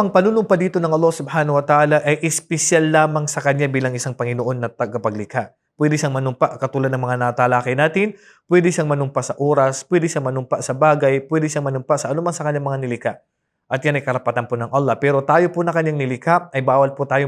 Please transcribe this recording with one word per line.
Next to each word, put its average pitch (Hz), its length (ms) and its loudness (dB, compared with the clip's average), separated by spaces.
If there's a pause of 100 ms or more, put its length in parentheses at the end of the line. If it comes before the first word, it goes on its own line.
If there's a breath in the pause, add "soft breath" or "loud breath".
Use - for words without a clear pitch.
ang 196 80 0
panunumpa 196 480 2
dito 180 240 0
ng 165 80 0
Allah 160 240 2
subhanahu 151 400 -2
wa 143 80 2
ta'ala 151 400 4
ay 147 240 0
espesyal 160 640 0
lamang 156 400 2
sa - 80 -6
Kanya 143 320 0
bilang 127 240 -2
isang 123 240 -6
Panginoon 120 400 -2
na 120 80 -4
tagapaglikha. 107 880 -4 (240)
Pwede 151 160 2
siyang 151 160 0
manumpa 135 480 -2
katulad 135 320 -2
ng 131 80 0
mga 123 240 -2
natalakay 123 560 2
natin, 160 400 0 (320 soft breath)
pwede 175 240 4
siyang 156 160 -2
manumpa 139 320 0
sa - 160 -8
oras, 139 480 2
pwede 165 240 2
siyang 131 240 -4
manumpa 131 320 -4
sa 139 80 -4
bagay, 139 560 2
pwede 156 240 -2
siyang 143 160 -4
manumpa 135 320 -2
sa 120 80 -6
anuman 165 240 -4
sa - 80 -12
Kanyang 147 240 -4
mga 139 160 -4
nilikha. 120 400 -6 (480)
At 135 160 -4
yan 147 80 2
ay 139 80 -2
karapatan 123 480 -2
po 123 80 -2
ng 117 160 -6
Allah. 135 240 0
Pero 139 240 2
tayo 151 320 4
po 170 80 -4
na 170 80 -2
Kanyang 160 320 -2
nilikha, 165 480 0
ay 131 160 -4
bawal 135 320 2
po 139 80 -4
tayo 135 220 0